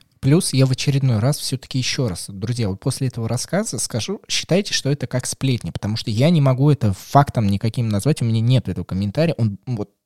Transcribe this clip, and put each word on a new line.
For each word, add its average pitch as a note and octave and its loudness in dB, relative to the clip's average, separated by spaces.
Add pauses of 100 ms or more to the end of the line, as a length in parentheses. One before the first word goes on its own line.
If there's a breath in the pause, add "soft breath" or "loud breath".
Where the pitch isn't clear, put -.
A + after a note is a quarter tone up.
(200)
Плюс C#3 2
я C3 4
в C3 2
очередной C3 2
раз C3+ 0
всё-таки - -6
ещё B2+ -2
раз, E2+ -6
друзья, G#2 -4
вот F#2+ -4
после C3+ -2
этого A2+ -4
рассказа B2 -2
скажу, B2+ -4
считайте, - 0
что - -2
это C#3+ -2
как - -4
сплетни, A#2+ -2
потому G#2 -4
что - -6
я B2+ 4
не D#3+ 4
могу C3+ 4
это A2 2
фактом B2+ 2
никаким A2+ 0
назвать, G#2+ 0
у - 2
меня A2+ 2
нет A#2+ 2
этого F2+ -4
комментария, G#2 -2
он G#2+ 0
вот A2 -6 (140)